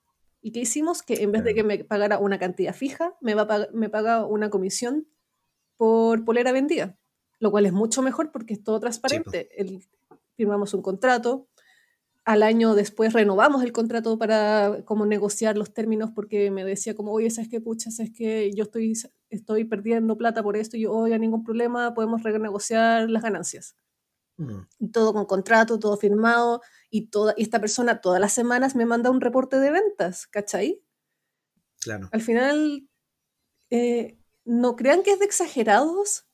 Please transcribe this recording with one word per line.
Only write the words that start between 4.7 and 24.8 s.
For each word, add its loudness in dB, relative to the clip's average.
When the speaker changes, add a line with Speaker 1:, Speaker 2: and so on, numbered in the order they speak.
Speaker 1:
por 4
polera 2
vendida, 0
lo 2
cual 6
es 2
mucho 0
mejor -2
porque -8
es -8
todo 0
Speaker 2:
Sí, -4
pues. -4
Speaker 1:
transparente. -4
El, -8
firmamos 0
un -4
contrato, 0
al 4
año 4
después 2
renovamos 4
el -4
contrato -2
para 2
como -2
negociar 0
los -6
términos -2
porque -2
me -6
decía -6
como, -8
"Oye, 0
¿sabes -8
qué? -6
Pucha, -8
¿sabes -8
qué? -2
Yo -2
estoy, -2
estoy -2
perdiendo 0
plata -2
por -2
esto". -6
Y -4
yo, -2
"Oye, 0
ningún -2
problema, -2
podemos -2
renegociar 0
las 0
ganancias". -6
Speaker 2:
Mm. -10
Speaker 1:
Y -4